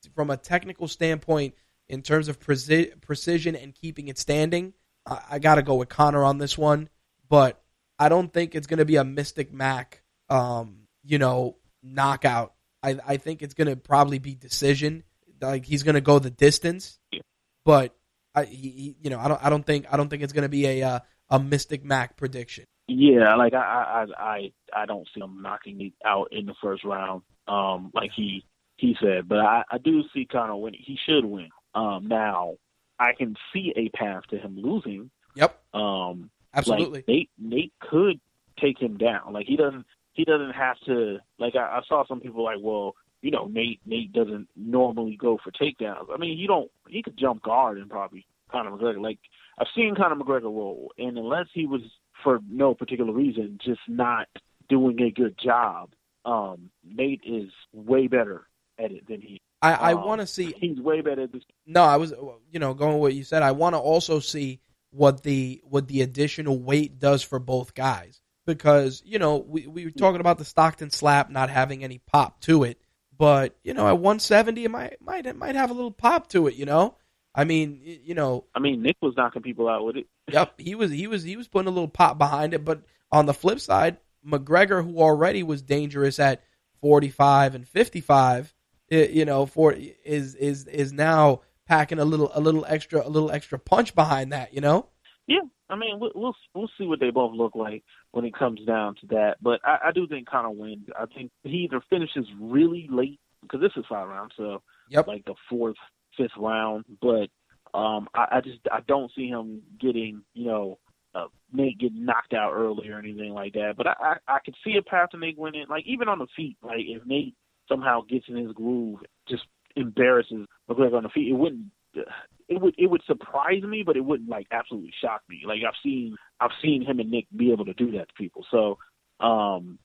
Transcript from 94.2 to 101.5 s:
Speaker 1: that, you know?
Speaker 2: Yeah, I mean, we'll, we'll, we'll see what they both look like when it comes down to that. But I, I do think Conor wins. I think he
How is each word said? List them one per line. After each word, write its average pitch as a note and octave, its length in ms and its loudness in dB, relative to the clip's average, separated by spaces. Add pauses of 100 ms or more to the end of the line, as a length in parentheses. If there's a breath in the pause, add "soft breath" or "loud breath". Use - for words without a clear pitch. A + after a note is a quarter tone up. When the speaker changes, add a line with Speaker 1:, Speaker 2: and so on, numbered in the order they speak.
Speaker 1:
that, B2+ 200 -6
you C3+ 80 -6
know? D#3 260 4 (400 soft breath)
Speaker 2:
Yeah, E4+ 140 2 (300)
I G3 60 -6
mean, G#3+ 220 -6
we'll, A#3 160 -4
we'll, A#3 220 -4 (180)
we'll G#3 220 -8
see G3 100 -6
what D#3 140 0
they C3+ 100 2
both A#2+ 240 2
look A2+ 220 -2
like G#2+ 260 -6 (280 soft breath)
when A#2+ 160 -4
it A2 80 -10
comes A#2 320 -2
down G#2+ 300 -2
to - 120 -20
that. G#2+ 320 0
But A#2 240 0
I, D3 220 2
I - 60 0
do F3 140 -2
think C#3 220 -10
Conor A#2 220 -2
wins. G#2 360 -14 (120)
I A#2 80 -8
think B2 240 -14 (120)
he D3+ 220 -6